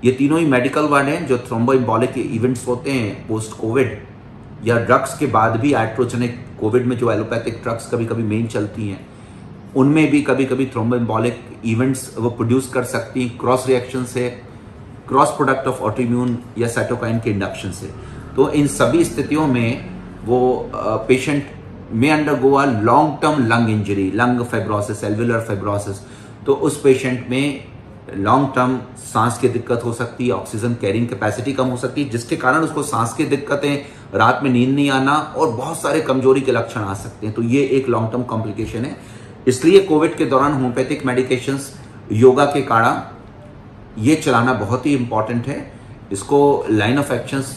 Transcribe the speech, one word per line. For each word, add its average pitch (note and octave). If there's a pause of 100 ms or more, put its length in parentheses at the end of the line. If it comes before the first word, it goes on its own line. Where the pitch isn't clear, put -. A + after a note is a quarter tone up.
ये A#2+
तीनों C#3+
ही E3+
medical C3+
वर्ड C#3+
हैं। D3+
जो B2+
thromboembolic A#2+
events B2
होते B2
हैं G#2
पोस्ट A2
कोविड A2+ (600)
या A#2
drugs -
के D3+
बाद A2+
भी, C#3
iatrogenic B2 (300)
COVID A#2
में B2
जो A#2
allopathic A2+ (100)
drugs A#2
कभी-कभी A2+
main A2
चलती G#2+
हैं, - (680)
उनमें C#3+
भी D3
कभी-कभी C3
thromboembolic A#2
events B2+
वो A2+
produce A#2+
कर B2
सकती -
हैं, A2+
cross B2+
reaction B2+
से, B2 (640)
क्रॉस C#3
प्रोडक्ट C3+
of B2+
autoimmune A#2+ (220)
या A#2
cytokine A#2
के A#2
इंडक्शन G2
से। - (180)
तो C#3
इन D3
सभी C#3
स्थितियों D3+
में B2 (360)
वो, B2
अ, G#2+
patient C3+ (560)
may D3+
undergo C#3
a C#3
long A#2+ (140)
term D3+
lung A#2
injury, G2
lung B2
fibrosis, G#2
alveolar A2+
fibrosis। G2+ (500)
तो C#3
उस C#3
patient B2+
में C3+ (520)
लॉन्ग A#2+
टर्म B2+ (200)
सांस A2+
की B2
दिक्कत A2+
हो A#2
सकती B2
है, A#2+
oxygen G#2+
carrying A2+
capacity A#2+
कम C3
हो B2
सकती B2+
है, B2
जिसके A#2+
कारण C3
उसको D3
सांस A#2
की D#3
दिक्कतें, C#3+ (340)
रात A#2
में C3+
नींद B2
नहीं C#3+
आना C3+
और -
बहुत D3+
सारे D3+
कमजोरी C3
के B2+
लक्षण A2+
आ G2
सकते -
हैं। G#2+
तो A#2
ये B2
एक C3
लॉन्ग A2+
टर्म B2
complication A2
है। - (500)
इसलिए E3
कोविड D#3+
के D#3+
दौरान C3+
homeopathic C3
medications, C3 (340)
yoga B2+
के C#3+
काढ़ा, A#2+ (840)
ये A#2+
चलाना B2+
बहुत A2+
ही D3
important A#2
है। - (340)
इसको C#3+
line A2
of C#3+
actions B2+ (120)